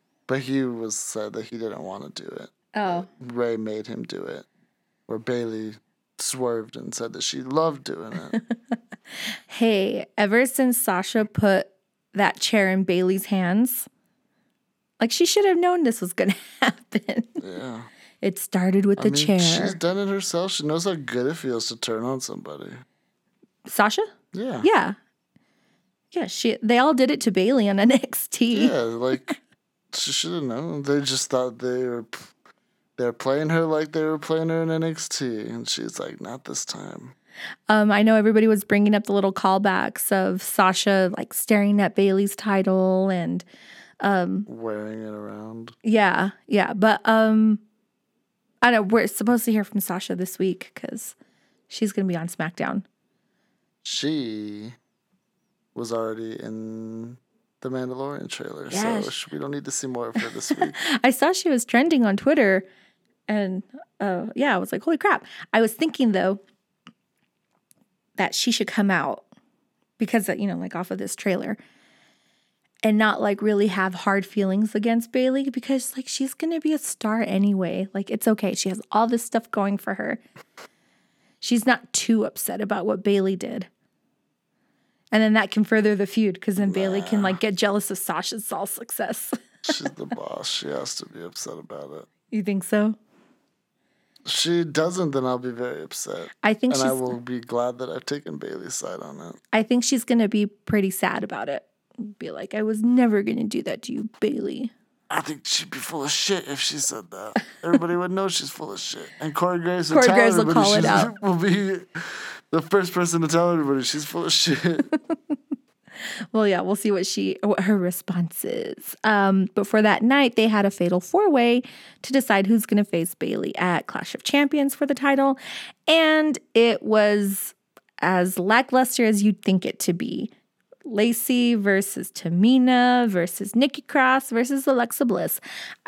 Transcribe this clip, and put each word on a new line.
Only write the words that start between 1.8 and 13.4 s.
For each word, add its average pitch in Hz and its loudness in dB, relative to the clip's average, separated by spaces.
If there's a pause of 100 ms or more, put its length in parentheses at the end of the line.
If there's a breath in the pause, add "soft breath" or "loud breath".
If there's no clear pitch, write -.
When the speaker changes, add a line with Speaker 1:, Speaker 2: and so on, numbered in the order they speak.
Speaker 1:
wanna 95 -12
do - -16
it. - -14 (240)
Speaker 2:
Oh. 185 -2 (140)
Speaker 1:
Ray 120 -4
made 107 -6
him - -10
do - -10
it. - -12 (600)
Where 110 -8
Bayley 113 -6 (440)
swerved 117 -4
and 123 -12
said 117 -8
that 120 -10
she 135 -6
loved 139 -2
doing 110 -10
it. 226 -6
Speaker 2:
<laughs> - -8 (920 loud breath)
Hey, 202 0 (120)
ever 214 2
since 247 0
Sasha 190 0
put 196 2 (460)
that 196 2
chair 202 2
in 190 2
Bayley's 185 2
hands, 196 0 (1120)